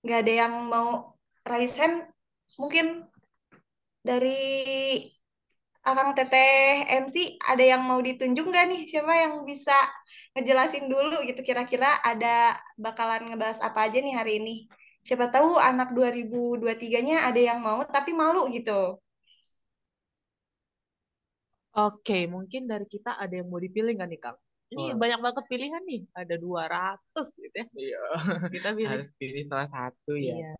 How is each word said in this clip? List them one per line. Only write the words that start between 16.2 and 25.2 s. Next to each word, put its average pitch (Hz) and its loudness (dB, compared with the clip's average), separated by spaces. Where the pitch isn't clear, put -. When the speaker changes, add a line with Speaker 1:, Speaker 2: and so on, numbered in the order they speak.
Speaker 1:
dua 226 -2
tiga-nya 240 0
ada 240 2
yang 240 2
mau 220 0
tapi 277 0
malu 330 2
gitu. 202 -2
Speaker 2:
Oke, 208 0
mungkin 190 -8
dari 208 -6
kita 208 -10
ada 180 -8
yang 180 -10
mau 175 -8
dipilih 214 -4
nggak 180 -8
nih, 160 -14
Kang? 120 -12
Ini 262 -6
Speaker 3:
Boleh. - -2
Speaker 2:
banyak 233 0